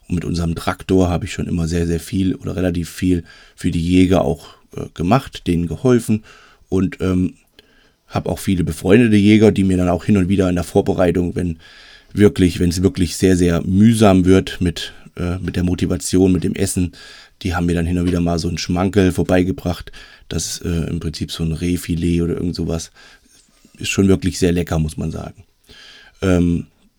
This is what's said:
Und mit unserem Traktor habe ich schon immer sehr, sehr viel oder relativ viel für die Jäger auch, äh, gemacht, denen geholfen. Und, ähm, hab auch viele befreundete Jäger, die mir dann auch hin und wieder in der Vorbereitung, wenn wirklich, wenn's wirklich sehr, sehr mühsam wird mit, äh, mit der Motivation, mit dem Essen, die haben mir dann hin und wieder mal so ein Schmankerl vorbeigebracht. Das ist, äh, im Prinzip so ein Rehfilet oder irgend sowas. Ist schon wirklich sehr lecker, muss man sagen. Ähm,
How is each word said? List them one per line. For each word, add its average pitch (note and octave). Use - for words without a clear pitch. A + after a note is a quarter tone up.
Und F2
mit E2
unserem E2+
Traktor F#2
habe E2+
ich -
schon D2+
immer E2+
sehr, E2+
sehr E2+
viel F#2+
oder F2+
relativ F2
viel F2+
für -
die E2+
Jäger F2+
auch, -
äh, -
gemacht, A2
denen E2+
geholfen. A2+
Und, F#2
ähm, F#2
hab -
auch F2
viele F2+
befreundete G#2
Jäger, G#2
die G2
mir F#2+
dann F2+
auch F2
hin G#2
und F2+
wieder F#2
in F2+
der F2+
Vorbereitung, F2+
wenn F2
wirklich, F#2+
wenn's F2+
wirklich F#2
sehr, F#2
sehr F2
mühsam G2+
wird F#2+
mit, -
äh, F2
mit F2+
der F#2
Motivation, F2+
mit E2+
dem F2+
Essen, F#2
die F2+
haben E2+
mir E2+
dann E2+
hin F2
und F2
wieder F2
mal E2+
so E2+
ein D#2+
Schmankerl F#2
vorbeigebracht. F2+
Das -
ist, -
äh, E2
im E2+
Prinzip D#2+
so -
ein D#2+
Rehfilet E2+
oder E2+
irgend E2
sowas. E2
Ist -
schon G2
wirklich F#2
sehr F2+
lecker, E2+
muss D#2
man D#2+
sagen. -
Ähm, F2